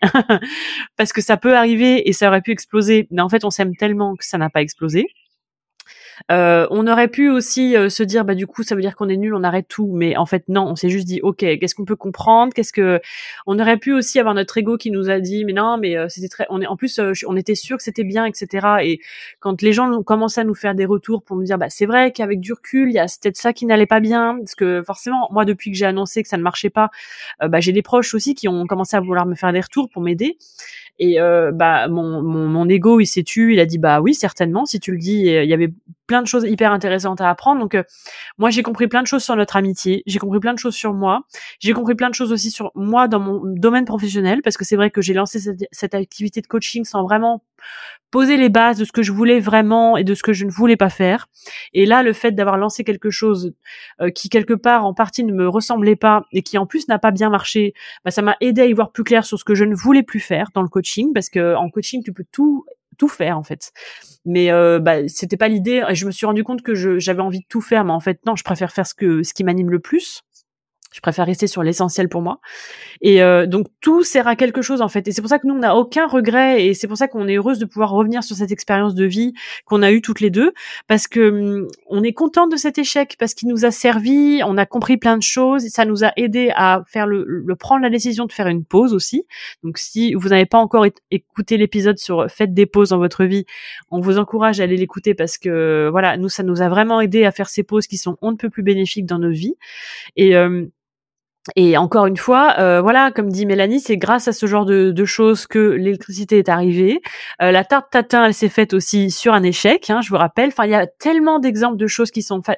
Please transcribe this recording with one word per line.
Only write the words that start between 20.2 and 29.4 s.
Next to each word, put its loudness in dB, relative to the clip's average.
à -2
nous -2
faire -4
des -2
retours -4
pour -10
nous -4
dire, -2
bah, -4
c'est -2
vrai 2
qu'avec -4
du -10
recul, -2
il 0
y 2
a 2
peut-être -6
ça -2
qui -8
n'allait 4
pas 2
bien. 0
Parce -14
que -2
forcément, -6
moi, 0
depuis -4
que -8
j'ai 0
annoncé -2
que -12
ça -4
ne -4
marchait -4
pas, 0
euh, 0
bah, 2
j'ai 0
des 2
proches 0
aussi -2
qui -6
ont -4
commencé -4
à 0
vouloir -2
me -2
faire -2